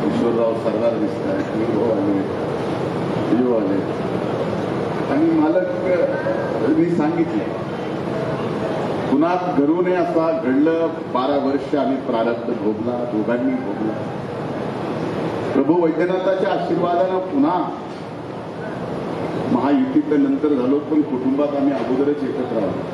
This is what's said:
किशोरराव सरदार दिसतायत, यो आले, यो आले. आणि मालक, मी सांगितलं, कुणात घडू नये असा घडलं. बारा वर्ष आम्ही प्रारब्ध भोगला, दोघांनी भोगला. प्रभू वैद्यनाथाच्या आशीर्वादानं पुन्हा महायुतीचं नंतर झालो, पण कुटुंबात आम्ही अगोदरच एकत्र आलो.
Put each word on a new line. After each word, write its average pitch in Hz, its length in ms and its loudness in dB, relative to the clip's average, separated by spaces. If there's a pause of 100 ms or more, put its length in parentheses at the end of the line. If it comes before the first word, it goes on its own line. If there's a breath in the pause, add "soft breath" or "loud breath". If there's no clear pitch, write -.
किशोरराव 113 500 2 (100)
सरदार 113 360 2
दिसतायत, - 480 -2 (260)
यो - 180 2
आले, 302 260 2 (1200)
यो 123 200 2
आले. 98 220 0 (1300)
आणि 311 260 4
मालक, 160 280 2 (1080)
मी 170 180 4
सांगितलं, 160 680 0 (1500)
कुणात 170 500 2
घडू 156 220 2
नये 180 140 2
असा 160 360 2 (120)
घडलं. 156 440 2 (260)
बारा 143 320 2
वर्ष 139 300 0
आम्ही 131 220 0 (100)
प्रारब्ध 117 440 0 (120)
भोगला, 107 320 0 (160)
दोघांनी 120 420 0 (120)
भोगला. 104 280 -2 (1600)
प्रभू 139 280 4
वैद्यनाथाच्या 185 720 2
आशीर्वादानं 175 680 0 (120)
पुन्हा - 260 2 (1900)
महायुतीचं 139 720 4
नंतर 139 300 2
झालो, 131 240 2 (140)
पण 151 100 4
कुटुंबात 143 560 0
आम्ही 139 160 2
अगोदरच 135 500 0
एकत्र 120 340 -2
आलो. 92 220 0 (140)